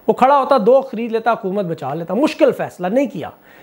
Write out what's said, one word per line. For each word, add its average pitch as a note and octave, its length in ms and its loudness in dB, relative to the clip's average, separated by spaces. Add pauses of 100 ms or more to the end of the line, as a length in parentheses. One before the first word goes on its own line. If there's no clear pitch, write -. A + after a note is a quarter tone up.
वो G#3+ 60 2
खड़ा C4 200 4
होता, C4+ 240 2
दो A#3+ 240 4
खरीद A#3 300 -8
लेता, A3+ 180 -2
हुकूमत G3+ 360 -4
बचा D3 280 -8
लेता। E3 220 -8
मुश्किल C#4 360 2
फैसला F3 360 -8
नहीं B3 200 0
किया। - 240 -10 (300)